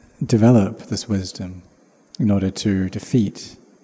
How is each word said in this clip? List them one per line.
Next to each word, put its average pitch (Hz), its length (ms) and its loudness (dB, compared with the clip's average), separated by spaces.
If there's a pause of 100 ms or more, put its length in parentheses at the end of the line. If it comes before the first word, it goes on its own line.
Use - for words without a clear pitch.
(240)
develop 113 600 4
this - 240 -8
wisdom 92 540 -6 (560)
in 107 120 2
order 95 200 2
to 95 380 -2
defeat - 680 -4 (280)